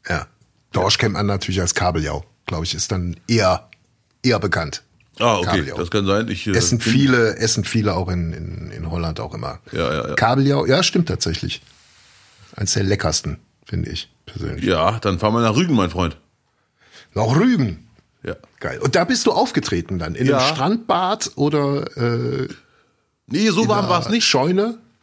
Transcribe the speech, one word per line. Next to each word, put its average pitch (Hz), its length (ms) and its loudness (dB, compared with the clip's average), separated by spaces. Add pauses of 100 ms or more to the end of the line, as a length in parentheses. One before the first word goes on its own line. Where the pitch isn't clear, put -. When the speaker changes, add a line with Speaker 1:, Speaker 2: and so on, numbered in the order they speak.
Speaker 1:
Ja. 78 200 -4 (440)
Dorsch 98 260 2
kennt 104 160 2
man 104 120 -2
natürlich 98 360 -2
als 85 120 -2
Kabeljau. 78 500 0 (220)
Glaub 82 180 -4
ich, - 120 -6
ist - 160 -6
dann 87 240 -2 (120)
eher, 98 420 2 (540)
eher 117 160 2
bekannt. 85 440 -4 (360)
Speaker 2:
Ah, 117 180 4
okay, 87 100 0
Speaker 1:
Kabeljau. 85 300 -2
Speaker 2:
das 87 140 -6
kann 101 140 2
sein. 104 240 2
Ich, 101 180 -6
äh, 101 40 0
Speaker 1:
Essen 110 260 2
Speaker 2:
bin 113 160 0
Speaker 1:
viele, 123 440 4
essen 107 280 0
viele 104 300 0
auch 90 140 -2
in, 85 240 -2
in, 80 380 -10
in 82 200 -8
Holland 82 280 -4
auch - 140 -8
immer. 65 260 -10 (120)
Speaker 2:
Ja, 80 220 -2
ja, - 160 -4
ja. - 60 -6
Speaker 1:
Kabeljau, 135 500 2
ja, 139 180 2
stimmt - 260 0
tatsächlich. - 520 -4 (920)
Eins - 180 -4
der 101 100 0
leckersten, 82 540 0 (280)
finde 85 240 -4
ich - 200 -10 (160)
persönlich. 82 380 -8
Speaker 2:
Ja, 92 360 2
dann 95 200 0
fahren 107 140 2
wir 117 80 2
nach 113 140 2
Rügen, 165 200 2
mein 92 140 4
Freund. 85 280 -2 (960)
Speaker 1:
Nach 113 220 2
Rügen? 160 500 2 (360)
Speaker 2:
Ja. - 140 -8 (240)
Speaker 1:
Geil. - 200 -8
Und - 160 0
da 170 100 4
bist 233 220 0
du 214 40 4
aufgetreten 95 680 0
dann? 82 160 -4
In 131 140 0
Speaker 2:
Ja. 139 120 4
Speaker 1:
einem 139 140 2
Strandbad 185 840 0
oder, 143 640 0
äh, 120 500 -2 (800)
Speaker 2:
Nee, 208 220 2
so 190 140 2
Speaker 1:
in 208 60 2
Speaker 2:
warm 208 160 2
Speaker 1:
einer 180 40 -4
Speaker 2:
war's 175 200 0
nicht. 226 160 0
Speaker 1:
Scheune? 185 520 2 (260)